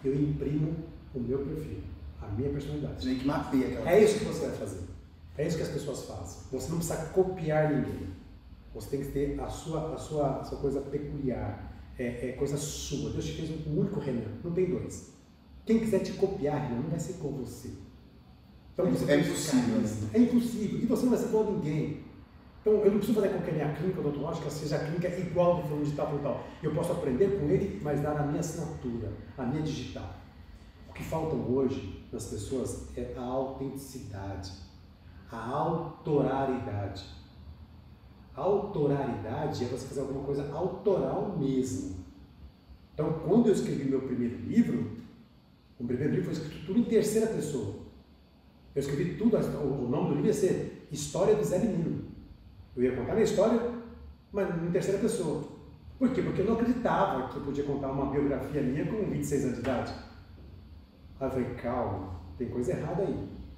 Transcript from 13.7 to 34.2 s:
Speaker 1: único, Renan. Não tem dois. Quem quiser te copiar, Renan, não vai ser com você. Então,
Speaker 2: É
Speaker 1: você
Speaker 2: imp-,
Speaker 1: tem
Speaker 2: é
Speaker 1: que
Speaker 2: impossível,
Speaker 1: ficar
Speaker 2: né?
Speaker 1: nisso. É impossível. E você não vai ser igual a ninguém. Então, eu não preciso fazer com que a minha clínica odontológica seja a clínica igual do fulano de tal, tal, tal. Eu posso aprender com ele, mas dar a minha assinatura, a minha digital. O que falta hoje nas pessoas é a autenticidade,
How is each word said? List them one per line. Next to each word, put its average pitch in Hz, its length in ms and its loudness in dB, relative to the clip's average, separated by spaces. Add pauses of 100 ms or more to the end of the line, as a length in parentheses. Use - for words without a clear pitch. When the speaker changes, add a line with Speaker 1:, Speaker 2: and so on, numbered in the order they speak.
Speaker 1:
único, 196 200 0
Renan. 123 220 -2 (220)
Não 170 80 -4
tem 180 180 2
dois. - 440 -6 (520)
Quem 220 140 6
quiser - 200 4
te - 140 -2
copiar, 147 560 2
Renan, 120 120 0
não 156 80 -2
vai 165 100 0
ser - 140 -6
com 147 180 -4
você. 120 400 -8 (1000)
Então, 185 140 2
Speaker 2:
É - 20 4
Speaker 1:
você - 140 2
Speaker 2:
imp-, - 40 2
Speaker 1:
tem 190 120 8
Speaker 2:
é - 40 4
Speaker 1:
que - 60 2
Speaker 2:
impossível, - 320 2
Speaker 1:
ficar 220 140 2
Speaker 2:
né? - 60 2
Speaker 1:
nisso. - 320 -2
É 220 60 6
impossível. 233 600 4
E 247 60 0
você - 180 2
não 254 60 6
vai 220 100 6
ser - 80 0
igual 220 200 4
a 202 40 0
ninguém. 156 520 -2 (580)
Então, 214 120 6
eu 196 180 6
não 220 80 4
preciso 208 200 2
fazer 190 140 2
com 165 80 -2
que - 80 -2
a 160 40 0
minha 147 200 0
clínica 175 260 -2
odontológica 147 500 -2
seja 151 260 -4
a 147 40 2
clínica 175 300 -2 (100)
igual 175 380 4
do - 60 -2
fulano 147 220 -2
de 143 80 0
tal, - 140 -2
tal, 147 120 -2
tal. - 240 -4 (180)
Eu 151 120 0
posso 170 180 0
aprender 143 480 4
com 147 100 2
ele, - 340 2
mas 147 180 2
dar 147 160 0
a 143 60 2
minha 151 160 0
assinatura, 120 720 -4 (260)
a 131 60 -4
minha 147 200 0
digital. - 500 -6 (760)
O - 60 -16
que 160 100 -10
falta 160 320 -2
hoje 123 760 0
nas 113 160 -6
pessoas 113 680 -4
é 123 220 -6
a 127 40 -8
autenticidade, 120 1300 -6 (800)